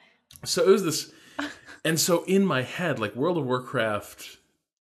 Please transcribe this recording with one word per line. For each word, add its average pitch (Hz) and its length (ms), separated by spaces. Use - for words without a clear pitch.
So - 200
it 180 60
was 202 140
this, - 280
and 160 140
so 170 260
in 196 200
my 143 160
head, 143 380
like, 104 160
World 165 220
of 143 80
Warcraft, 120 920